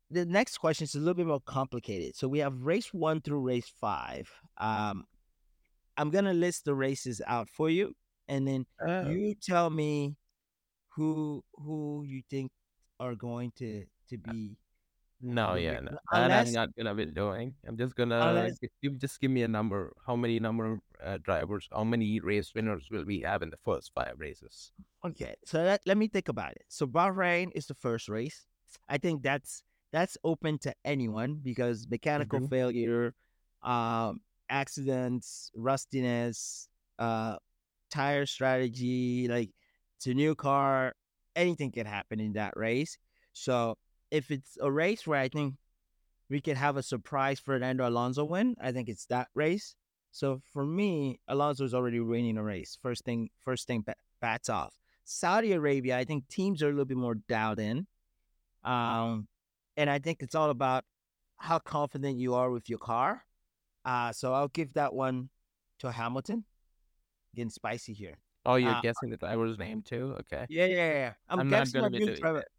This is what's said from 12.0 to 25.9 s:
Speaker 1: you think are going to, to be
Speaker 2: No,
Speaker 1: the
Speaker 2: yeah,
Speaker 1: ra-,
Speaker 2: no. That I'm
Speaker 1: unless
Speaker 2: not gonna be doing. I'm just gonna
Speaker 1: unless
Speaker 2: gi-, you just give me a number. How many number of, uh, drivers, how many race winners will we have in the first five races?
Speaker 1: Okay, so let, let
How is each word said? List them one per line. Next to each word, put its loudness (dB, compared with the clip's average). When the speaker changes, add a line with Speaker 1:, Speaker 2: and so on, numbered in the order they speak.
Speaker 1:
you -8
think -4
are -4
going -6
to, -8
to -10
be -8
Speaker 2:
No, 2
Speaker 1:
the 2
Speaker 2:
yeah, 2
Speaker 1:
ra-, -4
Speaker 2:
no. -8
That -10
I'm 6
Speaker 1:
unless 6
Speaker 2:
not 0
gonna -2
be 0
doing. -2
I'm -8
just -2
gonna 2
Speaker 1:
unless 4
Speaker 2:
gi-, -8
you -2
just -6
give 4
me 4
a 2
number. 0
How 0
many 2
number 0
of, -4
uh, -4
drivers, -2
how 0
many 2
race 0
winners -2
will -4
we -2
have 0
in -6
the -14
first -2
five -4
races? -14
Speaker 1:
Okay, -8
so 0
let, 4
let 4